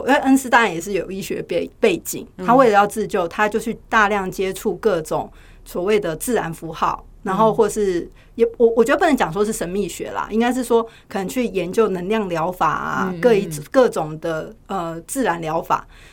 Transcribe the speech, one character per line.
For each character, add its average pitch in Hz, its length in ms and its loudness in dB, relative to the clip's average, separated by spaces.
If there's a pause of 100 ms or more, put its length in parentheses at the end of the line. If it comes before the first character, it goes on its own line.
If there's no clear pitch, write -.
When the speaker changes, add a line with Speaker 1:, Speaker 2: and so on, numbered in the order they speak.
Speaker 1:
因 254 60 4
为 294 60 4
恩 269 180 4
师 262 120 -2
当 233 120 6
然 208 120 0
也 165 80 -6
是 202 120 -8
有 175 180 -4
医 190 100 -8
学 - 220 -6
背-， 170 260 -4 (100)
背 190 200 2
景， - 280 -10 (100)
Speaker 2:
嗯。 180 80 -8
Speaker 1:
他 233 100 6
为 262 120 8
了 208 60 4
要 202 140 6
自 208 200 -4
救， 175 200 -2
他 214 200 0
就 214 120 -2
去 220 180 -6 (100)
大 214 220 4
量 196 200 -2
接 190 220 -4
触 185 260 -4
各 185 240 2
种 147 300 -4 (320)
所 185 200 -8
谓 208 160 2
的 170 160 -4
自 240 180 -6
然 165 180 -2
符 160 220 -12
号， - 320 -4 (160)
然 190 140 -4
后 214 180 4
或 208 160 2
是， 196 300 -2
Speaker 2:
嗯。 - 120 -10 (240)
Speaker 1:
也， 233 120 2 (100)
我， 226 200 6
我 233 60 8
觉 254 100 2
得 320 40 2
不 381 80 2
能 302 100 4
讲 185 160 2
说 202 140 0
是 220 80 -2
神 190 140 -6
秘 185 200 -2
学 - 240 -10
啦， - 200 -4
应 214 80 0
该 240 120 2
是 247 120 -2
说 233 180 2 (260)
可 208 120 -6
能 190 80 -4
去 247 180 -2
研 185 260 -4
究 220 180 2
能 180 200 -4
量 214 200 -2
疗 170 220 -2
法 180 160 0
啊， 151 440 -2
Speaker 2:
嗯， 180 40 -6
嗯， 170 40 -10
嗯。 - 20 -8
Speaker 1:
各 226 120 6
一， 196 140 0 (220)
各 220 200 4
种 156 300 -6
的， 165 340 -6 (140)
呃， 170 340 -6
自 269 220 -4
然 170 160 0
疗 165 220 -4
法。 - 260 -2 (260)